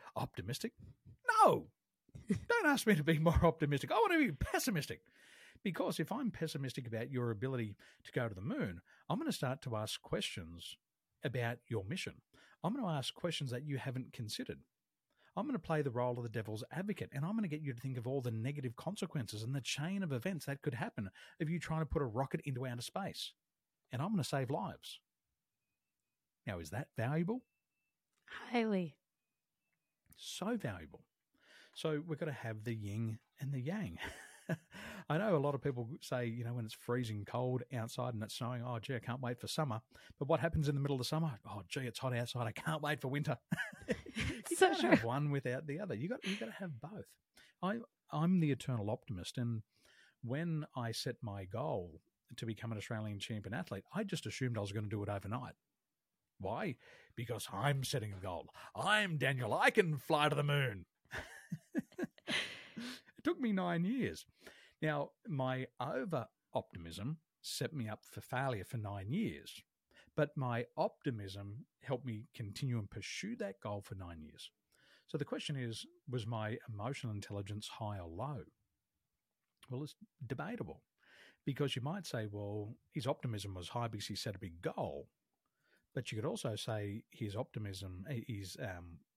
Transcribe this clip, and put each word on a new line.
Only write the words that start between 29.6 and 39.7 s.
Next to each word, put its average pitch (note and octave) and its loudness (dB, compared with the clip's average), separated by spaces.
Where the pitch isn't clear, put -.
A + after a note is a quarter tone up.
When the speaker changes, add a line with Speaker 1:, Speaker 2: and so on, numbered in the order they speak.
Speaker 1:
So - -4
valuable. F2+ -6
So D#3 0
we've D#3+ -2
gotta D#3 -2
have A2 -6
the A#2 -2
yin A2 -2
and C#3 -2
the C3+ 0
yang. C#3 -2
<laughs> - -4
I D3+ 4
know G3+ 6
a - 6
lot C#3+ 4
of C3 -2
people B2 0
say, B2 -2
you A#2 -2
know, A#2 -2
when A#2+ -2
it's G#2+ -6
freezing A2+ 0
cold B2+ 0
outside B2 -2
and G#2+ -2
it's G#2+ -6
snowing, A#2+ -2
"Oh, A#2+ -4
gee, C3 -2
I - -2
can't B2 -4
wait B2 -2
for - -6
summer." B2 0